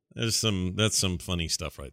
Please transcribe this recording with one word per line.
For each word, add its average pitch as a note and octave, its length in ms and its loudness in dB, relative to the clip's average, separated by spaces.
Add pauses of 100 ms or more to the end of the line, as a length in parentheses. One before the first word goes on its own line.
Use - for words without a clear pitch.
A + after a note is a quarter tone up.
(140)
there's A2+ 220 0
some, F#2 400 2
that's G#2+ 200 2
some F2+ 220 2
funny E2+ 300 -2
stuff - 300 -4
right C#2 140 -12